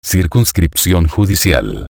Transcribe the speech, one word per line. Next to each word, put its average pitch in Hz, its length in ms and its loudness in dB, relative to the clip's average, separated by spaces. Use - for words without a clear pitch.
Circunscripción 87 1000 0
judicial. 90 840 0